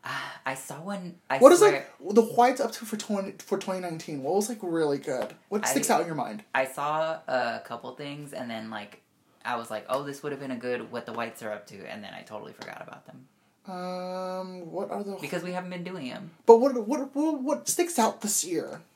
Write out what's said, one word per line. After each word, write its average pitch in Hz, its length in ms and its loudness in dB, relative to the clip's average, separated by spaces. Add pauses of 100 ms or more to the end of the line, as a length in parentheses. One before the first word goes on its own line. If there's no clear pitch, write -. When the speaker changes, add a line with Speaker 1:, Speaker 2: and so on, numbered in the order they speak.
Speaker 1:
Ah, - 420 -8
I 135 80 -4
saw 143 260 -12
one, 180 360 -10 (120)
I 135 100 0
Speaker 2:
What 285 140 12
is, 349 60 10
Speaker 1:
swear - 280 6 (140)
Speaker 2:
like, 185 140 -6
the 226 80 10
Whites 247 380 4
up 240 120 -2
to - 140 -10
for 214 100 -6
twenty, 196 420 -4
for - 200 -4
twenty 185 220 -6
nineteen? 160 420 -8
What 151 120 -2
was, 214 140 2
like, 233 140 -6
really 160 360 0
good? 127 360 -4 (140)
What 208 160 -2
Speaker 1:
I - 60 0
Speaker 2:
sticks - 200 0
out 175 100 4
in 170 60 0
your 160 100 -6
mind? 110 260 -6 (120)
Speaker 1:
I 131 120 2
saw 156 520 -2 (100)
a 117 360 -2
couple 123 320 -12
things, 147 360 -12
and 123 180 -8
then, 113 200 -8
like, 104 320 -14 (420)
I 120 120 -4
was 113 140 -8
like, 107 180 -8
"Oh, 139 140 -2
this 139 200 -10
would 147 100 -6
have 139 80 -8
been 135 100 -10
a 127 60 -6
good 120 360 -6
What 117 140 -8
the 113 60 -10
Whites 113 300 -8
Are 107 100 -6
Up 101 160 -12
To," 104 80 -18 (140)
and 104 140 -12
then 95 100 -14
I 90 80 -14
totally - 300 -14
forgot - 340 -14
about - 200 -20
them. 131 200 -20 (400)
Speaker 2:
Um, 185 1040 -8
what 190 200 -6
are 202 120 -4
the 196 180 -6
Speaker 1:
Because 160 220 -6
we 180 100 -6
haven't 180 180 -6
been 175 140 -8
doing 170 260 -8
'em. - 200 -12 (160)
Speaker 2:
But 233 120 12
what, 254 160 4 (120)
what, 262 280 -4
what, 294 280 0
what 294 260 -4
sticks 349 300 0
out - 240 2
this - 220 -2
year? - 360 -4 (160)